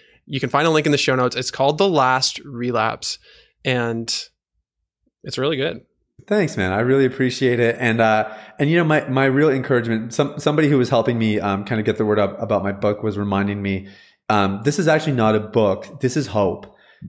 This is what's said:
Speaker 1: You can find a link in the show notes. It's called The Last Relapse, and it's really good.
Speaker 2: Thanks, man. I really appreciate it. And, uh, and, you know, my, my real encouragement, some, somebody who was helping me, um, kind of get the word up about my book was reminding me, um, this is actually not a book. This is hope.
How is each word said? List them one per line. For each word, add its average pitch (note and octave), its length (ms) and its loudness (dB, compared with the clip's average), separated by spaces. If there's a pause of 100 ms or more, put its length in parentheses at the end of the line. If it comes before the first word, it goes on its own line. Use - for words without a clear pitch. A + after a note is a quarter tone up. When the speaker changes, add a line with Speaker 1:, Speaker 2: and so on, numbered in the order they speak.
(260)
Speaker 1:
You C#3 140 -8
can B2+ 100 -4
find D3 160 2
a E3 40 2
link D#3 140 2
in D3+ 80 2
the C#3+ 60 2
show C3 180 0
notes. B2 180 0
It's B2+ 160 -6
called D3 280 0
The G3+ 100 4
Last C3 520 2
Relapse, A#2+ 800 -4 (460)
and A#2 500 -2 (1120)
it's - 140 -8
really C#3+ 180 -2
good. C#3+ 240 -4 (460)
Speaker 2:
Thanks, G#3 320 0
man. F#2 120 0
I G2 100 0
really C3 260 4
appreciate B2+ 540 0
it. A#2 180 2
And, A#2 240 0
uh, G#2+ 280 2 (280)
and, D3 100 0
you D#3+ 80 2
know, F3 80 4
my, D3+ 240 0
my C3 160 0
real C#3 240 4
encouragement, A#2+ 640 0
some, - 260 -2
somebody D3+ 300 2
who C#3+ 80 4
was B2 140 2
helping A#2+ 280 2
me, G#2+ 220 2
um, G2+ 240 -2
kind A2 160 -2
of G#2+ 60 -4
get G#2+ 100 0
the A2 80 0
word G#2 140 2
up G2 240 0
about G#2 200 0
my G2 100 -2
book G#2 300 -2
was G#2+ 140 -4
reminding G2+ 460 -2
me, G2 260 -4 (400)
um, G2+ 360 0
this D3 140 0
is F3 80 -2
actually D#3 280 2
not A2 200 4
a G#2+ 60 2
book. G#2 600 0
This B2+ 140 0
is C#3+ 120 -2
hope. F#2+ 500 -2 (320)